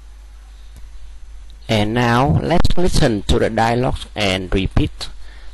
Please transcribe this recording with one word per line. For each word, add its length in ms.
And 300
now, 440
let's 360
listen 440
to 180
the 100
dialogue 500
and 400
repeat, 560